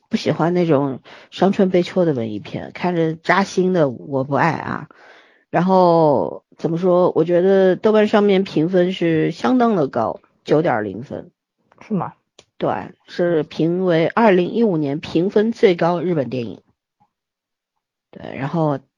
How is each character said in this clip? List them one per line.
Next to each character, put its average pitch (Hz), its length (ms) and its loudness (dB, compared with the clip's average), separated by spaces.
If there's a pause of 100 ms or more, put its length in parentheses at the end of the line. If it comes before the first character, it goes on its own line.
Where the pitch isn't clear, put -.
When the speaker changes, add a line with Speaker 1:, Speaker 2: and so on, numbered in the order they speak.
Speaker 1:
不 226 80 -2
喜 - 140 -2
欢 165 240 0
那 180 100 2
种 139 340 0 (300)
伤 190 220 0
春 190 180 2
悲 180 140 2
秋 185 200 -2
的 160 100 2
文 113 180 -4
艺 104 80 -8
片， 78 340 -12
看 180 220 -4
着 160 180 0
扎 175 300 0
心 185 300 0
的 156 160 2
我 135 340 -6
不 143 100 -8
爱 147 180 2
啊。 - 380 -8 (600)
然 170 140 2
后 165 760 2 (140)
怎 156 140 -4
么 165 80 -2
说？ 180 340 2
我 160 100 2
觉 170 180 0
得 190 340 4
豆 214 160 0
瓣 214 160 4
上 208 160 2
面 196 200 2
评 165 260 -2
分 185 220 2
是 160 380 0
相 247 300 0
当 233 160 2
的 147 120 0
高， 110 320 -4 (240)
九 156 200 2
点 127 200 -2
零 101 200 -8
分。 139 260 -12 (500)
Speaker 2:
是 - 140 -12
吗？ 160 200 -4 (440)
Speaker 1:
对， 147 140 -2 (360)
是 175 360 -2
评 170 420 -2
为 165 220 2
二 226 240 4
零 180 180 2
一 233 140 0
五 190 140 2
年 147 220 -2
评 170 300 -2
分 220 220 0
最 196 240 2
高 170 260 -2
日 175 140 -2
本 131 120 -2
电 117 200 -6
影。 - 140 -14 (1500)
对， - 260 -14
然 135 120 -6
后 151 320 -2 (180)